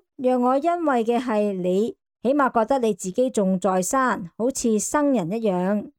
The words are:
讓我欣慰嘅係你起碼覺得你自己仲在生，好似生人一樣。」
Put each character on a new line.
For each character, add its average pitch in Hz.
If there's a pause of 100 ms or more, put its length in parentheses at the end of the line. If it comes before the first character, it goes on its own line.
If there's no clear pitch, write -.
(180)
讓 254
我 254
欣 339
慰 247
嘅 233
係 214
你 185 (280)
起 247
碼 277
覺 220
得 269
你 220
自 185
己 254
仲 190
在 185
生， 226 (120)
好 233
似 226
生 285
人 180
一 226
樣。」 185